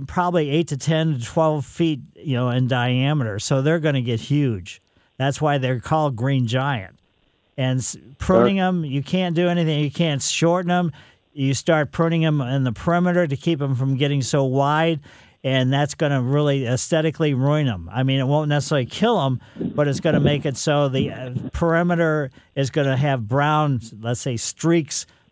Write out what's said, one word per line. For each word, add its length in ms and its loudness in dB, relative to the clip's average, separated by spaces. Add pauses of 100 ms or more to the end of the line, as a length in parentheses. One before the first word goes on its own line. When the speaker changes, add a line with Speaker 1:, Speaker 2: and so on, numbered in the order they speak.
Speaker 1:
probably 460 0
eight 160 0
to 100 -6
ten 400 0
to 80 -8
twelve 400 0
feet, 360 -2 (140)
you 200 -4
know, 140 0
in 180 0
diameter. 720 0
So 240 0
they're 160 2
gonna 220 0
get 180 -2
huge. 600 -2 (380)
That's 240 -2
why 160 2
they're 220 -2
called 360 0
green 300 0
giant. 540 -4 (580)
And 220 0
s-, 180 -6 (220)
pruning 380 4
Speaker 2:
Sure. 100 2
Speaker 1:
'em, 180 0
you 160 -2
can't 340 -2
do 120 2
anything. 320 0
You 100 0
can't 320 -2
shorten 480 0
'em. 220 2 (420)
You 220 0
start 360 2
pruning 340 2
'em 160 2
in 220 0
the 80 0
perimeter 540 2
to 100 -2
keep 260 -2
'em 140 0
from 200 0
getting 260 0
so 220 0
wide, 560 2 (440)
and 280 2
that's 240 0
gonna 260 0
really 460 0
aesthetically 680 0
ruin 340 2
'em. 240 -4
I 120 -2
mean, 160 0
it 80 -2
won't 220 0
necessarily 360 0
kill 400 0
'em, 140 -2 (340)
but 140 0
it's 120 -2
gonna 200 2
make 260 2
it 120 -4
so 320 2
the, 220 -2
uh, 180 -10 (240)
perimeter 760 2 (260)
is 140 0
gonna 280 0
have 300 0
brown, 520 2 (220)
let's 180 -4
say, 160 -4
streaks 720 -2 (260)